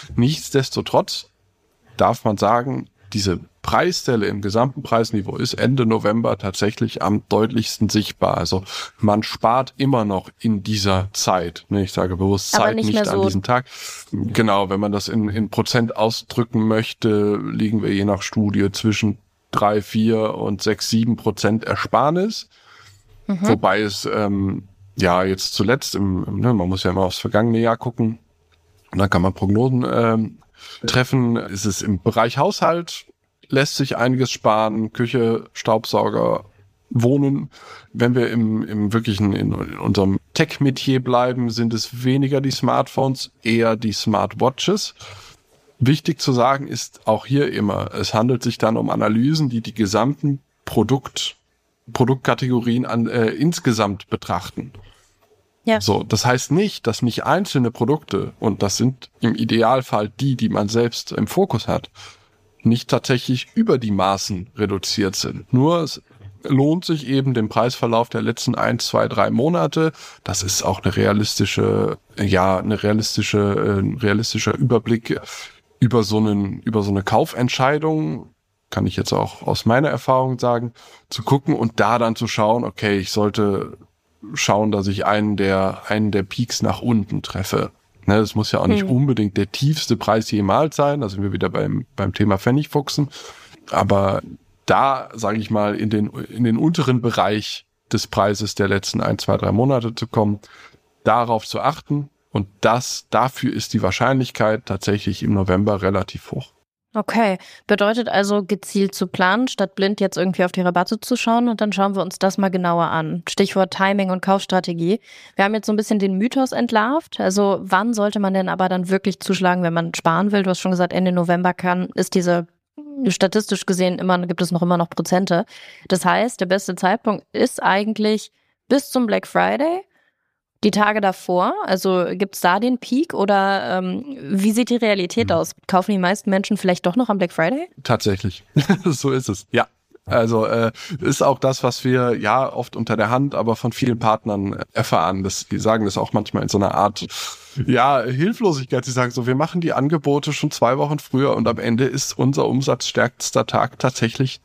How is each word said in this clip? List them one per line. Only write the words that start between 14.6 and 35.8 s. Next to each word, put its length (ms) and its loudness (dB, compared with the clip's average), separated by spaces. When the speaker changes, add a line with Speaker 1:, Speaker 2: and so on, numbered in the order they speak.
Speaker 1:
wenn 100 0
man 140 0
das 160 -2
in, 200 0
in 200 -2
Prozent 460 0
ausdrücken 720 0
möchte, 680 0
liegen 480 -2
wir 100 0
je 120 2
nach 180 0
Studie 480 0
zwischen 480 -2
drei, 300 2
vier 540 0
und 280 -4
sechs, 260 -2
sieben 280 2
Prozent 480 0
Ersparnis. 840 0
Speaker 2:
Mhm. 200 -2
Speaker 1:
Wobei 340 4
es, 300 -4
ähm, 580 -2
ja, 280 4
jetzt 300 -2
zuletzt, 400 0
im, 300 0
im, 160 -6
ne, 140 2
man 160 0
muss 140 -2
ja 80 0
immer 120 2
aufs 160 -2
vergangene 400 2
Jahr 180 2
gucken, 400 -2
und 60 -8
dann 120 2
kann 120 2
man 120 2
Prognosen, 540 0
ähm, 500 0
treffen. 520 2
Es 280 -6
ist 160 -2
im 200 -2
Bereich 360 2
Haushalt, 680 -2
lässt 260 0
sich 220 -2
einiges 320 2
sparen, 640 0
Küche, 600 0
Staubsauger, 920 0